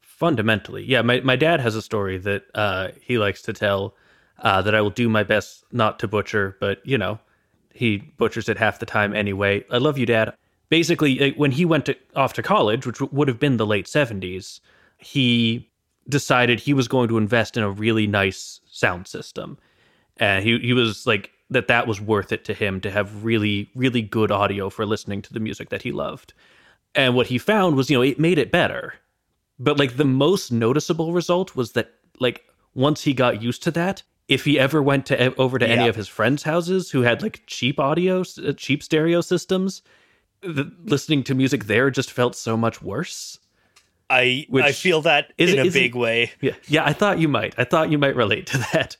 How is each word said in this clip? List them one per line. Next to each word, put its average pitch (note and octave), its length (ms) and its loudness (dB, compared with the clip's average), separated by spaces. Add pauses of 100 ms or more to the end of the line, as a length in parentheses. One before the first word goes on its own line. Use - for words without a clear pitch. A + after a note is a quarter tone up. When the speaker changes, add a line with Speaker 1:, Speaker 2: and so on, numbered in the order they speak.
Speaker 1:
Fundamentally. A2 800 -2
Yeah, A#2+ 180 2
my, B2 200 2
my B2+ 140 2
dad D#3 240 2
has A#2 160 -2
a A2 60 -6
story G2 380 -4
that, G2 240 -4 (120)
uh, F#2+ 340 -2 (120)
he B2 160 -4
likes G2+ 260 -2
to A2+ 100 -8
tell, G2+ 420 -2 (440)
uh, G2 220 2
that G#2+ 140 2
I G#2+ 60 4
will G#2 80 2
do A#2 200 -2
my A2 140 2
best G#2 480 -2
not A2 280 0
to A2+ 80 -4
butcher, G2+ 520 -2
but, G2 260 -4
you C3+ 120 -2
know, G#2 220 -4 (540)
he A2 240 0
butchers A2 500 -4
it G#2+ 100 -2
half G#2+ 220 0
the A2+ 60 -10
time G#2 280 0
anyway. G2+ 580 -2
I B2 60 0
love C#3 200 0
you, B2 80 0
Dad. A2+ 280 0 (360)
Basically, D3+ 640 2
uh, - 40 -10
when C#3+ 160 2
he D#3 140 0
went D#3+ 200 0
to, C3+ 100 -4 (200)
off C3+ 180 0
to A2+ 100 -8
college, B2+ 420 0
which A#2+ 140 -8
w-, C3+ 180 -6
would C#3+ 100 2
have A#2+ 120 -2
been C#3 180 2
the A2 80 0
late G#2 220 -2
seventies, F#2+ 760 -4 (360)
he A#2+ 720 0 (380)
decided B2 520 2
he C#3+ 140 -2
was C3 140 2
going B2 220 2
to A2+ 80 2
invest A2 400 0
in A2+ 60 0
a G2+ 60 -2
really G#2+ 380 0
nice G2 640 -2
sound F#2 380 -4
system. - 500 -14 (600)
And G2 280 2
he, A#2 140 2
he A#2 140 0
was A#2 320 0
like, G#2+ 260 0 (180)
that B2+ 180 0
that A#2+ 200 2
was G#2 120 -2
worth G#2 320 0
it - 140 -6
to G#2+ 80 -6
him F#2+ 280 -4
to G2+ 100 -6
have G#2 320 -4
really, G#2 520 0
really B2+ 260 0
good G#2+ 300 0
audio G2 380 0
for A2 160 -4
listening G2+ 380 -4
to - 100 -20
the A#2 60 -8
music - 300 -8
that - 120 -6
he A#2+ 100 -6
loved. - 420 -8 (600)
And C3 220 4
what B2 120 2
he B2 100 -2
found F#3 380 2
was, C3 140 0
you C#3+ 80 4
know, A#2+ 40 4
it C#3 180 2
made E3 180 2
it B2 140 0
better. C#3 420 -2 (640)
But, C#3+ 220 0
like, B2 160 2
the D3 100 2
most C#3 460 2
noticeable D3 640 0
result F3+ 420 -2
was B2 180 -4
that, - 200 -2 (260)
like, B2 240 -2 (300)
once C#3+ 300 2
he C#3+ 100 0
got A#2+ 280 0
used A#2+ 220 -6
to E3 80 -2
that, F3 320 -4 (240)
if C3+ 160 2
he C#3+ 160 2
ever C#3 240 2
went C#3 240 2
to, B2+ 280 2
over C3 220 0
to A#2 100 2
any A#2 160 2
Speaker 2:
Yeah. A#2 60 4
Speaker 1:
of G#2 60 -2
his G2+ 140 -8
friends' B2+ 340 0
houses E3+ 480 -2
who C3 120 2
had, A#2 180 2
like, - 260 -8
cheap - 320 -4
audio, F3 420 0
s-, - 160 -10
uh, C#3+ 200 -4
cheap - 260 -2
stereo E3 380 2
systems, F#3 600 -2 (600)
the, D3 280 -6 (140)
listening C#3+ 420 0
to C3+ 100 -2
music C3 300 0
there A2+ 240 4
just B2+ 220 -4
felt B2 240 0
so A2+ 220 -4
much A2+ 240 -2
worse. - 580 -10 (680)
Speaker 2:
I, B2+ 400 2
Speaker 1:
Which C3 160 4
Speaker 2:
I C#3+ 60 4
feel D#3+ 320 2
that D3+ 340 2
Speaker 1:
is, F3 160 4
Speaker 2:
in G3+ 60 4
a - 60 4
Speaker 1:
is F3+ 80 2
Speaker 2:
big B2+ 220 2
way. A#2 360 2 (100)
Speaker 1:
Yeah, G2+ 120 0 (140)
yeah, D3+ 180 2
I D3 80 4
thought F#3+ 260 0
you D#3+ 80 2
might. A2+ 300 -2
I B2 60 2
thought D3+ 280 2
you D3+ 60 2
might C#3 180 2
relate A2 320 0
to C#3 100 -4 (160)
that. D3 260 -2